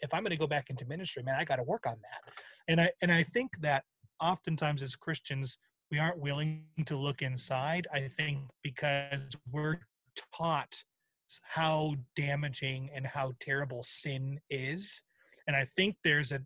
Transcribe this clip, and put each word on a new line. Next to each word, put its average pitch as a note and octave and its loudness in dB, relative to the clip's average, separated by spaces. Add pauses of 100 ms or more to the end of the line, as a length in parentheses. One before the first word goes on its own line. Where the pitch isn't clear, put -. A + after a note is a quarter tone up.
if D3+ -4
I'm E3 2
gonna F#3 0
go D#3 0
back C#3+ 0
into B2+ -6
ministry, D3+ -6
man, C3+ 0
I E3+ 0
gotta C#3 0
work G3 -2
on A2+ -4
that. - -16 (340)
And E3 6
I, F3 6 (100)
and F3 6
I E3 8
think A#3+ -2
that D3 4 (340)
oftentimes D#3 0
as C3 -6
Christians, C3+ -4 (340)
we D3 0
aren't E3 2
willing D3 -2 (240)
to D3 -2
look C#3 -2
inside, C3+ 0
I C#3 -2
think C#3+ -2 (240)
because C#3 -2 (160)
we're D3+ 0 (540)
taught D#3+ 0 (460)
s-, - -8
how D#3 2 (220)
damaging C#3 -2
and C3+ -4
how C3+ -2
terrible C#3 -2
sin C3+ -2 (100)
is. C#3+ -2 (420)
And D3 2
I C3+ 2
think G3 2
there's D3 4
a, C#3 -2